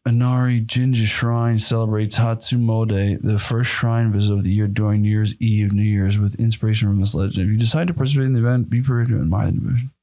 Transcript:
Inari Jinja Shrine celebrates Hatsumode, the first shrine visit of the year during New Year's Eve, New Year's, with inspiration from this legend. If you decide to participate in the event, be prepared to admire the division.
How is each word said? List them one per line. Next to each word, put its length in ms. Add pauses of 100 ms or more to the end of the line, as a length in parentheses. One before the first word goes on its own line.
Inari 540
Jinja 460
Shrine 520
celebrates 600
Hatsumode, 1040
the 180
first 320
shrine 400
visit 220
of 100
the 80
year 160
during 340
New 80
Year's 320
Eve, 300
New 100
Year's, 360
with 220
inspiration 500
from 100
this 160
legend. 320
If 40
you 60
decide 300
to 60
participate 340
in 60
the 80
event, 280
be 120
prepared 260
to 120
admire 280
the 60
division. 380 (120)